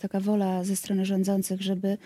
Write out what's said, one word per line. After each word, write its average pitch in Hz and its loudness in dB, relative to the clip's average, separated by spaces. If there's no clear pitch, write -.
taka 196 -2
wola 190 2
ze 196 -2
strony 190 0
rządzących, 190 0
żeby 190 0